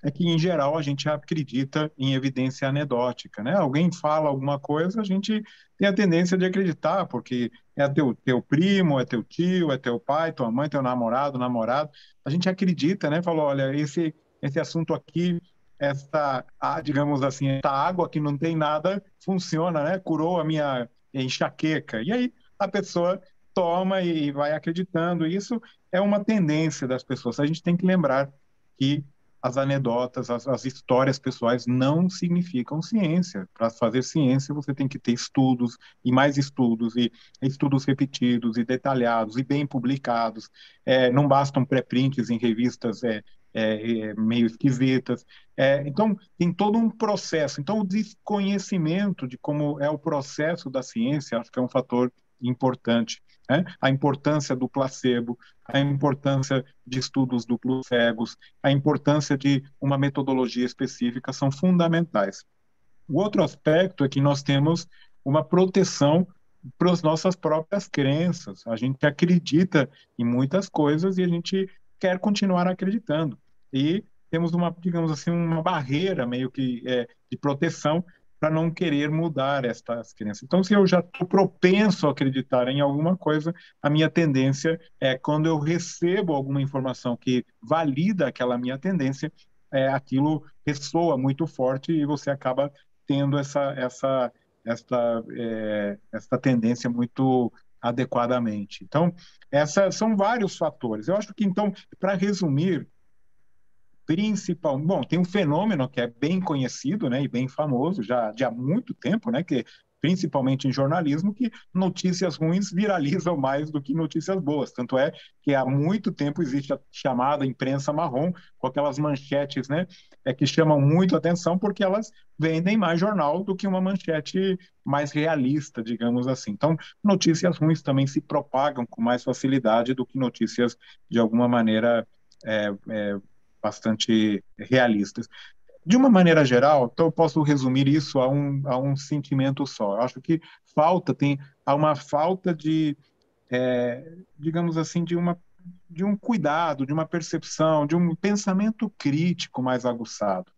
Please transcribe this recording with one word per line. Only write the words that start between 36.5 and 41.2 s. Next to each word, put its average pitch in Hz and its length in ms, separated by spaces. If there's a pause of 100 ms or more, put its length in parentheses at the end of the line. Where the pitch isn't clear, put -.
e 120 160 (280)
estudos 135 440
repetidos, 123 720
e 117 80
detalhados, 117 720
e 135 80
bem 143 200
publicados. 120 840 (340)
É, 127 280
não 143 160